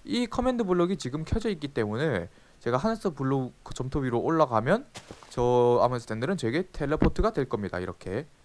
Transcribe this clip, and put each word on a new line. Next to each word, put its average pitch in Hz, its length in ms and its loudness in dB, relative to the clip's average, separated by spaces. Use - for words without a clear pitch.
이 240 240 -2
커맨드 247 360 -2
블럭이 180 340 2
지금 151 260 -6
켜져 220 260 -2
있기 156 200 -4
때문에 110 600 -2
제가 120 180 0
하늘색 202 380 -2
블록 135 380 0
그 - 100 -12
점토 131 260 -4
위로 123 200 0
올라가면 147 680 2
저 120 520 4
아머 123 180 2
스탠드는 120 380 -4
저에게 135 340 -2
텔레포트가 156 600 2
될 135 140 -2
겁니다. 98 320 -4
이렇게 92 480 -6